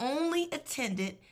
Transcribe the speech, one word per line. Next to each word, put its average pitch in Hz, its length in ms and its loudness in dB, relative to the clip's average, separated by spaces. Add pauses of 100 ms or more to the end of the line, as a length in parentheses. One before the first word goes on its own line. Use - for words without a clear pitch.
only 330 520 2
attended 196 680 -2 (140)